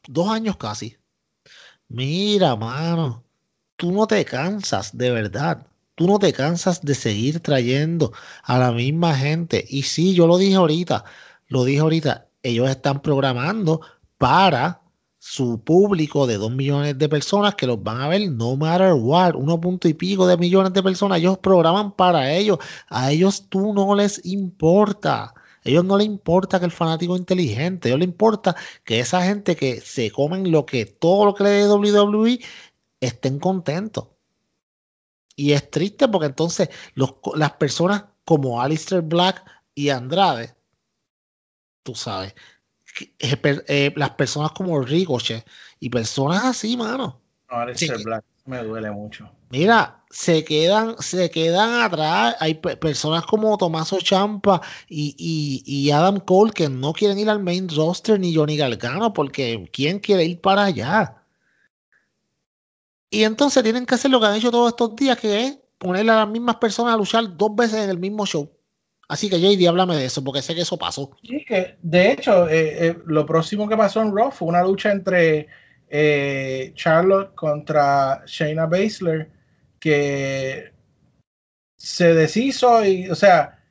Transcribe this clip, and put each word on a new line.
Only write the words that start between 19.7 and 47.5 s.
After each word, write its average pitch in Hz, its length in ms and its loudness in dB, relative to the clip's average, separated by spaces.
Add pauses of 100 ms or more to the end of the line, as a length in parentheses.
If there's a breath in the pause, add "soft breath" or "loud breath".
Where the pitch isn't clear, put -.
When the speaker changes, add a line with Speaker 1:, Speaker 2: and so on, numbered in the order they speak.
Speaker 1:
y 156 60 0
pico 185 320 0
de 180 100 6
millones 185 360 2
de 190 120 0
personas, 190 340 0
ellos 185 200 2
programan 190 520 4
para 165 420 2
ellos, 196 260 0 (300 loud breath)
a 131 220 -2
ellos 180 380 0
tú 202 240 -2
no 202 240 2
les 202 280 0
importa, 180 1000 0
a 110 100 -18 (300 soft breath)
ellos 156 200 4
no 196 120 2
les 208 100 2
importa 190 540 0
que 175 60 -2
el 170 40 -2
fanático 170 440 -2
es 185 60 -2
inteligente, 175 680 -2
a - 20 2
ellos 135 100 0
les 180 80 0
importa 208 460 0 (300 loud breath)
que 113 160 0
esa 180 220 0
gente 190 340 -2
que 127 240 -4
se 113 320 -6
comen 175 400 -2
lo 151 120 2
que, 117 220 -4
todo 190 380 2
lo 202 100 4
que 202 80 -4
le 202 80 4
dé 202 140 4
W 208 260 4
W 208 440 4
E 240 60 -8 (600 loud breath)
estén 131 400 -4
contentos. 180 640 -4 (1300)
Y 143 180 0
es 143 200 0
triste 202 340 0
porque 190 220 0
entonces 165 400 -2 (260 loud breath)
los, 131 200 0 (200)
las 151 200 0
personas 180 500 -2 (200)
como 131 380 0
Aleister 156 400 -2
Black 175 400 -2 (320 soft breath)
y 143 140 -4
Andrade, 131 640 -2 (1300)
tú 120 140 -12
sabes, 95 360 -8 (640 soft breath)
que, - 220 -16
eh, 135 180 -2
per-, 143 320 0
eh, 143 260 0
las 143 180 -2
personas 147 400 -4
como 170 280 -4
Ricochet 127 680 -4 (320 loud breath)
y 127 120 -10
personas 139 560 -2
así, 240 320 -4
mano. 233 420 -8 (300)